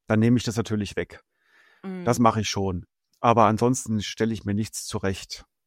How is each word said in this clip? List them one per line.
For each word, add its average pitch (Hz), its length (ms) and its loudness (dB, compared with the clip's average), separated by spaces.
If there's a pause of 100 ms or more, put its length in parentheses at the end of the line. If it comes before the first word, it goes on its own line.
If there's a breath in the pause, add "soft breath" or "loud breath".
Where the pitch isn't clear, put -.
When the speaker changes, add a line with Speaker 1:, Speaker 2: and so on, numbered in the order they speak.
Speaker 1:
dann 110 140 2
nehme 120 160 6
ich 117 60 -2
das 107 140 -4
natürlich 104 400 -4
weg. - 260 -8 (600 soft breath)
Speaker 2:
Mhm. 185 220 -10
Speaker 1:
Das 120 140 2
mach 113 180 4
ich 107 120 -2
schon. 95 360 -4 (360)
Aber 113 240 6
ansonsten 110 560 2
stell 113 300 -4
ich 110 140 -8
mir 104 100 -2
nichts 104 320 -6
zurecht. - 580 -6 (220)